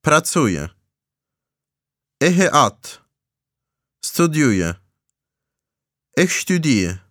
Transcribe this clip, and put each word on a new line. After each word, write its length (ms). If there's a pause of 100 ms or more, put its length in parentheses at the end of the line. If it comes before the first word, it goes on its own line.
Pracuję. 640 (1500)
Ich 340
at. 460 (1040)
Studiuję. 680 (1400)
Ich 160
studiere. 680 (120)